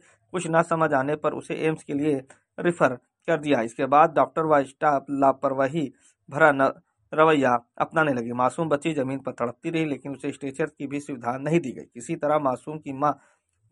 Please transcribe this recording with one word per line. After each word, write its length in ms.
कुछ 160
ना 140
समझ 320
आने 220
पर 180
उसे 220
एम्स 280
के 100
लिए 300
रेफर 360
कर 420
दिया। 240
इसके 240
बाद 300
डॉक्टर 300
व 180
स्टाफ 460
लापरवाही 840
भरा 220
न-, 200
रवैया 460
अपनाने 360
लगे। 200
मासूम 360
बच्ची 240
जमीन 260
पर 120
तड़पती 380
रही, 160
लेकिन 260
उसे 200
स्ट्रेचर 340
की 220
भी 120
सुविधा 380
नहीं 220
दी 120
गई। 120
किसी 320
तरह 240
मासूम 380
की 160
मां 200